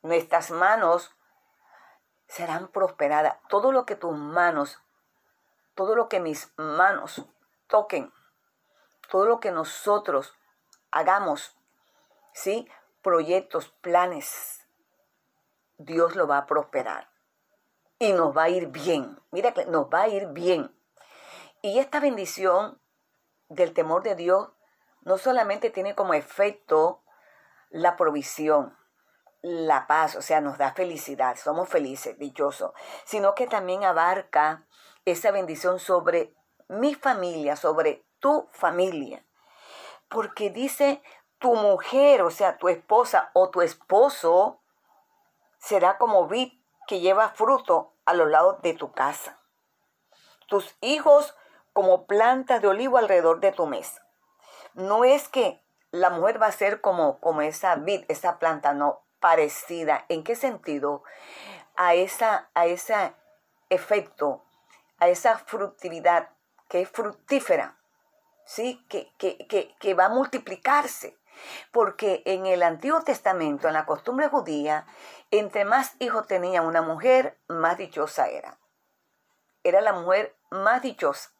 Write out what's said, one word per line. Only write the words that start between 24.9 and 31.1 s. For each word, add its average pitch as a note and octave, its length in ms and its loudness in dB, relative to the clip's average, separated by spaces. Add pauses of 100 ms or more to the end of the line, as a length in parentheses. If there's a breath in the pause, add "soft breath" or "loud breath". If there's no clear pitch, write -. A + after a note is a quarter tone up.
no F#3+ 180 0
solamente A3 500 -2
tiene G3 240 -6
como F#3 220 -2
efecto D#3+ 880 0 (680 soft breath)
la F3 260 0
provisión, D3+ 800 0 (680)
la D#3+ 420 -2
paz, D#3 300 0
o - 80 -10
sea, D#3 180 0
nos C#3 160 -6
da C3+ 160 -2
felicidad, C#3 640 -4